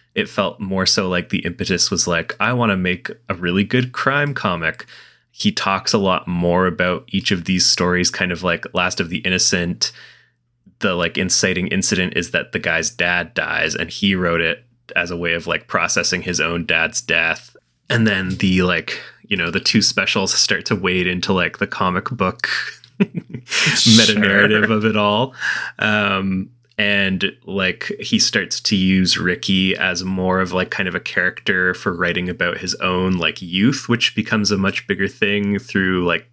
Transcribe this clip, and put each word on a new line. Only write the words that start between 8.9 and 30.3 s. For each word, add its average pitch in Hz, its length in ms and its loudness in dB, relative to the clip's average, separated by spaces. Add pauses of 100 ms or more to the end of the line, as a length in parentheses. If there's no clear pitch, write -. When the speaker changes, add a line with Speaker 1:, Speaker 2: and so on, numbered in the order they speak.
Speaker 1:
of 87 100 -4
the 85 80 -4
Innocent. 90 720 0 (880)
The, 95 160 0
like, 85 240 -2
inciting 92 480 0
incident 92 500 -2
is 85 140 -2
that - 220 -2
the - 80 -4
guy's 82 300 -2
dad 87 440 -2
dies, 80 400 -2
and 82 160 -6
he 98 240 0
wrote 87 260 0
it 82 240 -2 (320)
as 87 140 0
a 87 60 -4
way 85 180 -2
of, 85 140 -4
like, 80 180 -4
processing 87 560 -2
his 85 180 -4
own 85 240 -2
dad's 80 380 0
death. 82 520 -2 (360)
And 113 160 2
then 95 300 0
the, 92 260 2
like, 87 400 -2 (240)
you 104 100 -4
know, 85 140 -2
the - 100 -2
two - 220 2
specials 95 500 0
start - 340 0
to 113 100 0
wade 90 320 0
into, 90 240 0
like, 87 260 0
the 101 80 -2
comic 90 420 -2
book - 400 -2 (520)
<laughs> - 460 -4
Speaker 2:
Sure. - 520 6
Speaker 1:
meta 107 220 6
narrative 101 500 4
of 107 140 2
it 107 120 2
all. 104 380 2 (460)
Um, 98 720 0 (260)
and, 98 680 0
like, 92 560 -4
he - 180 0
starts - 440 0
to - 140 0
use 92 400 4
Ricky 92 600 0
as 90 260 -2
more 92 380 0